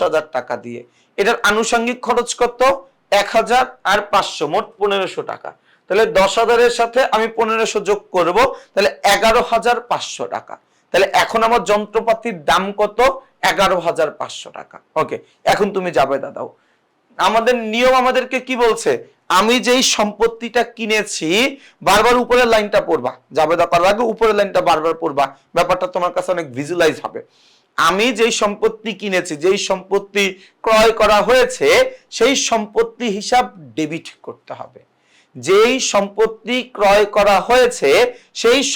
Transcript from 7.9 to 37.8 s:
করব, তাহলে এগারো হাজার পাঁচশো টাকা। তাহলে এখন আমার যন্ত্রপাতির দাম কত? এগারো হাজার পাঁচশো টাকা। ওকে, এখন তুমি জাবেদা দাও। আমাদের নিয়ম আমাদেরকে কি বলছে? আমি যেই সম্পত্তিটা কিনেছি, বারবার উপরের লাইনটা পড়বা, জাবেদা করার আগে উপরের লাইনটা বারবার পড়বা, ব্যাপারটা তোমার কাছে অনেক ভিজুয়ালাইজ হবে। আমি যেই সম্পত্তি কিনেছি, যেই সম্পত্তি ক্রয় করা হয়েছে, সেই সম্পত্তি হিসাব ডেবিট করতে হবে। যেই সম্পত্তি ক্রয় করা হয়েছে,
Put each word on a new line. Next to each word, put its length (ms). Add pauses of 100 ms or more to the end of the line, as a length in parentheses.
করব, 220 (340)
তাহলে 200 (220)
এগারো 280 (100)
হাজার 260 (120)
পাঁচশো 360 (100)
টাকা। 200 (360)
তাহলে 160 (160)
এখন 240
আমার 140 (100)
যন্ত্রপাতির 640 (120)
দাম 140 (180)
কত? 180 (520)
এগারো 340
হাজার 240 (100)
পাঁচশো 380
টাকা। 200 (240)
ওকে, 160 (360)
এখন 220
তুমি 220
জাবেদা 380
দাও। 140 (800)
আমাদের 280 (180)
নিয়ম 280
আমাদেরকে 360 (100)
কি 160
বলছে? 280 (480)
আমি 160 (120)
যেই 140 (160)
সম্পত্তিটা 640 (160)
কিনেছি, 520 (580)
বারবার 360
উপরের 300
লাইনটা 260 (100)
পড়বা, 220 (260)
জাবেদা 340
করার 220
আগে 100 (100)
উপরের 260
লাইনটা 300
বারবার 320
পড়বা, 240 (300)
ব্যাপারটা 400
তোমার 200
কাছে 200
অনেক 120 (100)
ভিজুয়ালাইজ 480
হবে। 140 (580)
আমি 280 (140)
যেই 220
সম্পত্তি 500 (100)
কিনেছি, 320 (100)
যেই 160 (100)
সম্পত্তি 560 (400)
ক্রয় 360
করা 260
হয়েছে, 400 (500)
সেই 160 (160)
সম্পত্তি 580 (100)
হিসাব 280 (320)
ডেবিট 300 (180)
করতে 340
হবে। 220 (540)
যেই 400 (180)
সম্পত্তি 640 (200)
ক্রয় 300 (100)
করা 220 (100)
হয়েছে, 420 (520)